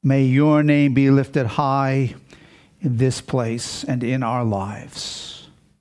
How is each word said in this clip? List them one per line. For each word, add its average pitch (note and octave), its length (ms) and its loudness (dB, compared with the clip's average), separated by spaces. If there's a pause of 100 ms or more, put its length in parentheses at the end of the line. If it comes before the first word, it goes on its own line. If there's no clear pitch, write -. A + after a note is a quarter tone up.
may C3+ 220 2
your D3+ 380 4
name D3 300 4
be C3+ 160 4
lifted C3+ 380 2
high C3+ 680 0 (680)
in B2+ 160 -2
this C3 240 0
place A#2+ 640 -6
and B2 180 -4
in B2+ 180 -2
our B2 220 -2
lives. - 1040 -8 (340)